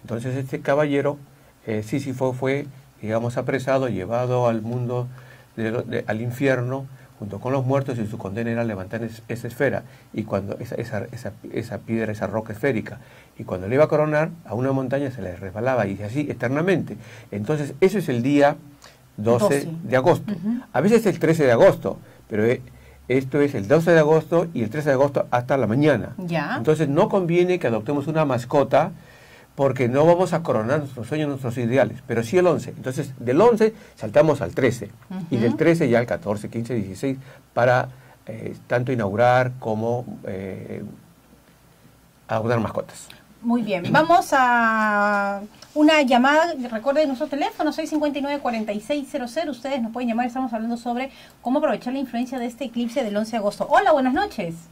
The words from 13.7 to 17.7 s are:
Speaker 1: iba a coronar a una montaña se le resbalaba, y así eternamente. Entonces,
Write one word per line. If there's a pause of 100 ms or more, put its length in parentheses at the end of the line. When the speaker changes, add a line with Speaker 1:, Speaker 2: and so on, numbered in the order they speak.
Speaker 1:
iba
a
coronar (140)
a
una
montaña
se
le
resbalaba,
y
así
eternamente. (340)
Entonces,